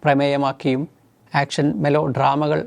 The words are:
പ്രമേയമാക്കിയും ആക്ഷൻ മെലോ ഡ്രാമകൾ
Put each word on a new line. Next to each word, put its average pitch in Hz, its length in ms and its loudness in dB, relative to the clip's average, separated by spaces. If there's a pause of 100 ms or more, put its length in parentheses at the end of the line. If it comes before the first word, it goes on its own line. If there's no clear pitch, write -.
പ്രമേയമാക്കിയും 139 800 0 (500)
ആക്ഷൻ 143 340 0 (180)
മെലോ 147 180 2 (140)
ഡ്രാമകൾ 147 500 0